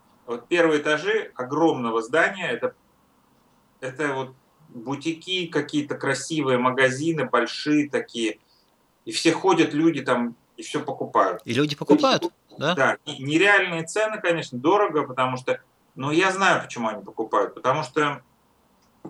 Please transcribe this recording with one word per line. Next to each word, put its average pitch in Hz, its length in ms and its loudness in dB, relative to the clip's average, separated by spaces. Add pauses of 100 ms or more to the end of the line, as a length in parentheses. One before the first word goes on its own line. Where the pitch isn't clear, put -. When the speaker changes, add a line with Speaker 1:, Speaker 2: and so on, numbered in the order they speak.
(260)
Speaker 1:
вот 120 220 -8
первые 165 340 4
этажи 160 540 -2
огромного 127 680 2
здания, 180 480 0
это, - 240 -4 (1040)
это 139 340 -4
вот 131 200 -6 (340)
бутики, 160 800 -6
какие-то 143 480 -4
красивые 135 640 -2
магазины, 131 680 0
большие 143 680 0
такие. 113 480 -4 (680)
И - 80 -12
все 165 200 2
ходят, 165 420 2
люди 151 280 2
там, 120 340 -2 (200)
и 117 60 -16
все - 180 -6
покупают. - 640 -2
Speaker 2:
И 117 100 -4
люди 147 200 2
покупают, 269 560 4 (260)
да? 156 180 0
Speaker 1:
Да, 123 300 2
и 135 180 -10
нереальные 175 640 2
цены, 214 340 -2
конечно, 160 380 -2
дорого, 165 480 2
потому 127 300 -2
что... 127 240 -4 (360)
Но 139 160 -4
я 185 180 4
знаю, 190 320 2
почему 120 260 -6
они 101 140 -8
покупают, 107 520 -2
потому 127 280 0
что 147 400 -2 (880)